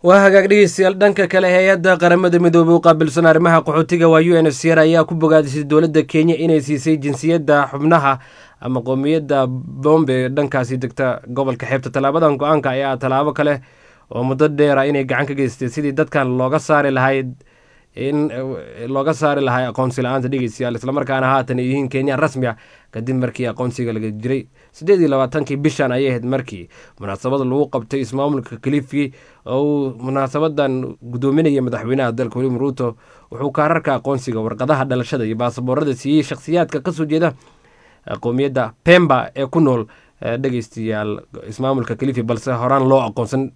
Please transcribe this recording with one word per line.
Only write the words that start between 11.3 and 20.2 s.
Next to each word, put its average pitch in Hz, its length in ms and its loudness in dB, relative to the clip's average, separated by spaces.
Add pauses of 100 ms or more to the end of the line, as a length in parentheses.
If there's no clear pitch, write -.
xeebta. 135 240 -4
Tallaabadan 143 480 0
go'aanka 147 320 0
ayaa 135 240 -2
tallaabo 135 400 0
kale 147 240 0 (480)
oo 120 140 -6
muddo 135 260 0
dheer 143 320 2
ah 139 80 0
inay 139 160 0
gacan 135 240 -2
ka 143 80 -6
geystay 127 320 -4
sidii 143 240 -4
dadkan 143 320 0
looga 127 320 0
saari 147 320 0
lahayd, 131 460 0 (600)
in, 143 360 -2
eh, 117 580 -10
looga 139 240 -2
saari 143 320 0
lahaa 127 240 0
aqoonsi 127 320 -4
la'aanta 127 280 -2